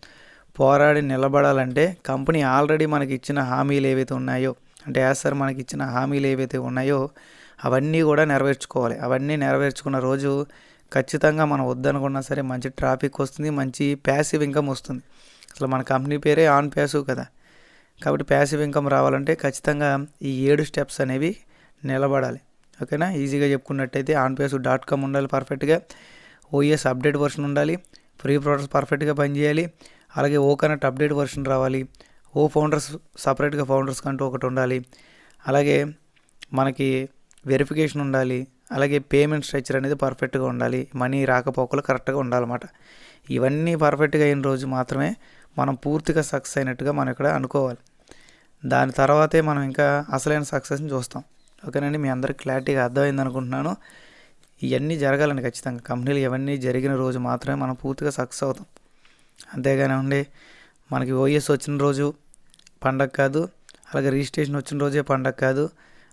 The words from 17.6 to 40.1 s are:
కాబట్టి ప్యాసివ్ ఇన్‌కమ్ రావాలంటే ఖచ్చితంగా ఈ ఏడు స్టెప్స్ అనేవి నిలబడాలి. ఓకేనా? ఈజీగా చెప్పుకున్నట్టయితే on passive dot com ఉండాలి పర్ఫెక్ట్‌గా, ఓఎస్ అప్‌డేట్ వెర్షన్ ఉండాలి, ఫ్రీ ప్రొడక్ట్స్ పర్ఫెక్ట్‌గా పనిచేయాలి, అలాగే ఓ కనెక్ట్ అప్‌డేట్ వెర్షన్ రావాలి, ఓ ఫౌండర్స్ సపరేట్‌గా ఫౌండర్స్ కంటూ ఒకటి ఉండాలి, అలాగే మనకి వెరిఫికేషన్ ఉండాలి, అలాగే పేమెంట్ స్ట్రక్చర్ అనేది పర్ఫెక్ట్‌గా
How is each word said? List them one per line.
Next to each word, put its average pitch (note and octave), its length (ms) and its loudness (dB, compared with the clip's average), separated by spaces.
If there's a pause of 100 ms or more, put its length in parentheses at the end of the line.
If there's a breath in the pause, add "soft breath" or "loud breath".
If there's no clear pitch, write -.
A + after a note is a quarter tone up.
కాబట్టి D3 320 -2
ప్యాసివ్ C#3+ 360 2
ఇన్‌కమ్ C#3+ 280 0
రావాలంటే C#3 480 2
ఖచ్చితంగా D3 460 0 (400)
ఈ C3+ 40 -2 (160)
ఏడు D3 200 4
స్టెప్స్ - 360 -4
అనేవి C3+ 260 0 (520 soft breath)
నిలబడాలి. C3+ 560 0 (400)
ఓకేనా? D3 280 -2 (140)
ఈజీగా C#3+ 320 0
చెప్పుకున్నట్టయితే C3+ 600 -2 (100)
on C3 160 0
passive C3+ 300 -2
dot C3 200 0
com C#3+ 180 2
ఉండాలి C#3 280 -2
పర్ఫెక్ట్‌గా, C#3 420 0 (720 loud breath)
ఓఎస్ C#3+ 400 2
అప్‌డేట్ C#3+ 320 0
వెర్షన్ C#3+ 260 -2
ఉండాలి, D3 240 0 (480 soft breath)
ఫ్రీ C#3 220 2
ప్రొడక్ట్స్ C#3+ 320 -2
పర్ఫెక్ట్‌గా C#3+ 460 0
పనిచేయాలి, D3 420 2 (540 soft breath)
అలాగే C#3+ 280 2
ఓ C#3+ 60 6 (100)
కనెక్ట్ D3+ 260 2
అప్‌డేట్ D3 320 0
వెర్షన్ C#3 320 -4
రావాలి, C3 300 0 (520 soft breath)
ఓ D3 80 2 (120)
ఫౌండర్స్ D3+ 340 2 (360)
సపరేట్‌గా C#3+ 460 0
ఫౌండర్స్ C3+ 360 0
కంటూ C3+ 240 -4
ఒకటి C3 180 -4
ఉండాలి, B2+ 300 0 (640 soft breath)
అలాగే C#3+ 340 2 (840)
మనకి C3+ 280 0 (580)
వెరిఫికేషన్ C#3+ 580 0
ఉండాలి, C3 360 0 (360)
అలాగే C#3+ 220 2 (140)
పేమెంట్ D3 360 2
స్ట్రక్చర్ C3+ 320 -2
అనేది C#3 240 -2
పర్ఫెక్ట్‌గా C3 500 -2